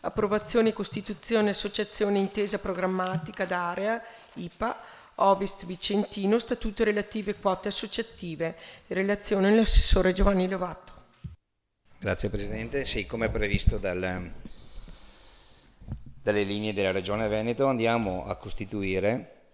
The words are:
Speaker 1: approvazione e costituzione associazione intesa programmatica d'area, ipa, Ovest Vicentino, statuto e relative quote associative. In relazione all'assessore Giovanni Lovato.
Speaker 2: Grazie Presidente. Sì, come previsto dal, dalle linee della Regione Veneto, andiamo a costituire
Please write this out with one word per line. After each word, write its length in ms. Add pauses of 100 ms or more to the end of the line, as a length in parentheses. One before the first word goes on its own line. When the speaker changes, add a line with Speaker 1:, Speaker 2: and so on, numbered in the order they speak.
Speaker 1:
approvazione 680
e 40
costituzione 760
associazione 640
intesa 400
programmatica 880
d'area, 560 (320)
ipa, 640 (240)
Ovest 440
Vicentino, 720
statuto 420
e 40
relative 500
quote 320
associative. 880 (320)
In 80
relazione 540
all'assessore 640
Giovanni 340
Lovato. 460 (1040)
Speaker 2:
Grazie 300
Presidente. 560
Sì, 200
come 240
previsto 480
dal, 540 (1900)
dalle 200
linee 300
della 180
Regione 360
Veneto, 400
andiamo 580
a 120
costituire 960 (200)